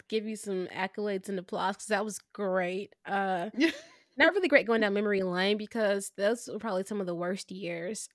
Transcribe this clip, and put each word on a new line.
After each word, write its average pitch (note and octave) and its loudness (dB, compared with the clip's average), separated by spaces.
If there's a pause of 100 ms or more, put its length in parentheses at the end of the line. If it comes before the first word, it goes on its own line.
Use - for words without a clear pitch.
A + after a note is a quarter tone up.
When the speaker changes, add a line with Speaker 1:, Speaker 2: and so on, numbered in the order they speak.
Speaker 1:
give G#3+ 0
you A3 -4
some F#3+ -2
accolades F#3+ -4
and G3 -2
applause F#3 -2
'cause - -12
that G#3 2
was G#3 -6 (140)
great. F#3 -2 (100)
Uh, G3 0
Speaker 2:
<laughs> - -10
Yeah. D#4 4 (460)
Speaker 1:
not D#4+ 6
really F#4 2
great B3 6
going A3+ 4
down G3+ 2
memory G3+ 2
lane F#3 2
because G#3 -2
those G#3+ 0
were A3 -6
probably F#3+ -2
some G3+ -4
of F3+ -4
the F3 -4
worst F3+ -4
years, F3+ -6